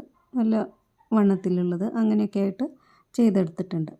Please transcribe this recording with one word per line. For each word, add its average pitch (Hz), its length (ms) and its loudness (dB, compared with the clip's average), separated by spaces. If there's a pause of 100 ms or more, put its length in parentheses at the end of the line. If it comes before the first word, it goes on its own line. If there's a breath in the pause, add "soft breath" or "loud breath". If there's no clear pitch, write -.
(360)
നല്ല 220 200 0 (560)
വണ്ണത്തിലുള്ളത്, 185 840 0
അങ്ങനെയൊക്കെ 214 460 0
ആയിട്ട് 196 280 -2 (480 soft breath)
ചെയ്തെടുത്തിട്ടുണ്ട്. 185 840 0